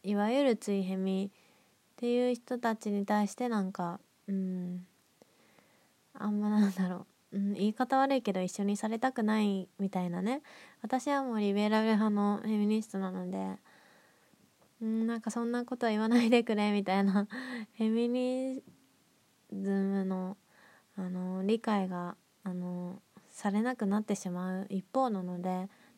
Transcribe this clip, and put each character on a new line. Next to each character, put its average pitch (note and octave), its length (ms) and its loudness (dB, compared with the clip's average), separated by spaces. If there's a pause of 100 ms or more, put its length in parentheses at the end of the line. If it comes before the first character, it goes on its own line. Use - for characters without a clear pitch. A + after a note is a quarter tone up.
い G3+ 120 0
わ G#3 140 2
ゆ C#4 140 2
る B3+ 120 4
つ G#3 180 -4
い G3 100 0
フ F#3 100 -2
ェ F#3+ 40 -4
ミ F#3+ 360 -2
っ - 640 -20
て A#3+ 180 -2
い B3 180 2
う B3 40 0
人 A#3+ 220 -8
た A#3 180 0
ち G#3+ 160 -4
に G3+ 140 0
対 G#3 220 2
し - 80 -6
て B3 140 -4
な A3 120 0
ん F#3+ 100 -2
か、 E3+ 280 -6 (280)
う G3+ 60 -4
ん、 F3+ 520 -4 (1300)
あ - 140 -6
ん G#3 120 0
ま G#3 100 0
な G#3 180 6
ん G3 60 0
だ F#3 160 0
ろ F3+ 160 -8 (260)
う、 G3 60 -4
う - 20 -2
ん、 G3+ 140 0
言 G3 140 2
い G#3+ 60 0
方 B3+ 240 0
悪 C4+ 180 4
い B3+ 60 2
け G#3 120 -2
ど F#3 80 0
一 F#3 80 0
緒 - 140 -4
に G3+ 140 0
さ A3 100 -4
れ A3 120 -2
た C4 120 0
く B3 120 -2
な G#3+ 180 4
い G3 260 0 (120)
み G3 100 -2
た F#3 140 -2
い F3+ 60 -2
な F3 120 -4
ね。 B3 200 -2 (400)
私 B3+ 280 -2
は C#4 140 2
も B3+ 100 -4
う G#3+ 60 0
リ G3+ 140 2
ベ G#3 160 2
ラ A3 100 4
ル A3 160 2
派 G#3+ 140 4
の G3+ 340 2
フ - 40 -4
ェ G#3+ 120 0
ミ G#3 80 2
ニ G#3+ 160 2
ス - 60 -12
ト G3 100 -4
な F#3+ 120 -4
の F3+ 200 -6
で、 F#3+ 260 -6 (1200)
う A3+ 40 -6
ん、 A3+ 220 0
な A#3 100 -2
ん A3 40 -6
か A3 100 -4
そ A#3 120 -2
ん A#3 80 -2
な A#3+ 140 -2
こ B3 120 -6
と A#3+ 100 0
言 G#3+ 120 2
わ A3 80 2
な A#3+ 140 6
い A#3 80 4
で A#3+ 140 8
く A#3 120 0
れ G#3 160 2
み G3+ 120 2
た G3 160 2
い G3 40 4
な、 G3 240 4 (240)
<laughs> A#3 260 -10
フ A3+ 60 0
ェ A3 80 2
ミ A#3 180 2
ニ B3+ 540 -2 (880)
ズ G3 180 -4
ム G3 360 2
の、 F#3 320 -4 (600)
あ F#3 120 -6
の、 F#3 340 -4
理 G#3+ 160 2
解 G3+ 300 0
が、 F3 260 -6 (280)
あ F#3 100 -6
の、 F3+ 480 -6 (280)
さ - 220 -4
れ G#3 100 2
な B3 140 0
く A3+ 100 -4
な G3 140 2
っ G#3+ 40 -4
て G#3 120 -2
し - 140 -8
ま F#3 320 -4
う G3 80 -8
一 F#3+ 240 -4
方 C4 160 2
な F#3+ 140 -2
の F3+ 180 -6
で、 F#3 280 -4 (280)